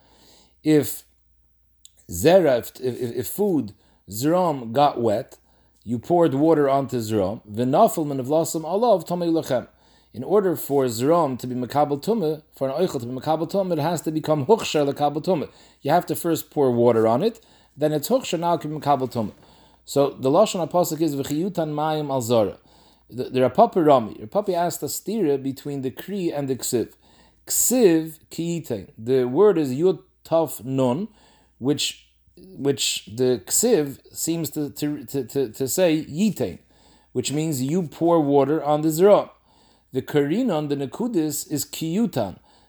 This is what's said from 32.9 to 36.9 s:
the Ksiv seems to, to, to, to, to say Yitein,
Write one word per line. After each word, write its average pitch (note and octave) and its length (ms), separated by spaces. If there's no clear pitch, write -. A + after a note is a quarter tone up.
the B2+ 320
Ksiv D#3 540
seems E3 400
to, D3 200
to, D3 340
to, C3+ 200
to, A#2+ 280
to C3+ 160
say D#3+ 360
Yitein, D3 560